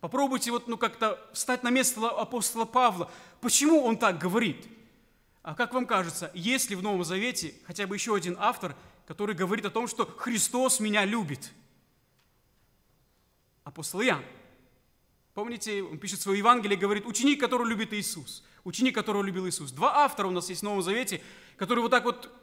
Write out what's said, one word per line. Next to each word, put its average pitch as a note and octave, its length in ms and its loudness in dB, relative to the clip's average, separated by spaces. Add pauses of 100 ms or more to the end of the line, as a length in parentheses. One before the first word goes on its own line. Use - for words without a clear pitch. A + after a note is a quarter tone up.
Попробуйте B3+ 500 0
вот, A#3+ 160 -2
ну, A#3 120 -4
как-то A3 420 0 (140)
встать B3 280 -2
на B3+ 60 0
место A#3+ 400 2
апостола A3+ 560 -2
Павла. A3+ 460 2 (320)
Почему C#4+ 420 6
он A3+ 140 4
так G3+ 200 4
говорит? F3+ 480 0 (760)
А D#3 120 -12
как A#3+ 200 -4
вам B3+ 100 2
кажется, F3 480 -2
есть G3+ 380 0
ли G3+ 60 -6
в F3+ 60 -8
Новом F#3+ 220 0
Завете F#3+ 500 -4 (120)
хотя G3 200 -6
бы G3 100 -4
еще A3 180 -2
один F3+ 240 -2
автор, G3 360 -2 (320)
который G#3 280 -4
говорит F#3+ 320 0
о G3 40 -2
том, A3+ 180 -2
что - 180 -2
"Христос B3 760 0
меня G#3+ 240 2
любит"? G3 480 -4 (2000)
Апостол E3 360 -8
Иоанн. G3 240 2 (1080)
Помните, G#3+ 480 -6
он D#3+ 160 -10
пишет G3 240 -8
свое G3 160 0
Евангелие, G#3 400 4
говорит: G3+ 260 0
"Ученик, C4 360 2
который A#3+ 280 2
любит A3 240 -2
Иисус". F#3 500 -6 (220)
Ученик, A#3 300 0
которого G#3 280 0
любил F#3 260 -2
Иисус. C#3+ 240 -6
Два A#3+ 320 4
автора G#3 240 0
у - 20 -2
нас F3 200 -4
есть F3 100 -8
в - 40 -8
Новом G3+ 180 0
Завете, G3 400 -2 (340)
которые A#3+ 260 0
вот A#3 80 2
так B3 140 6
вот - 260 -4 (120)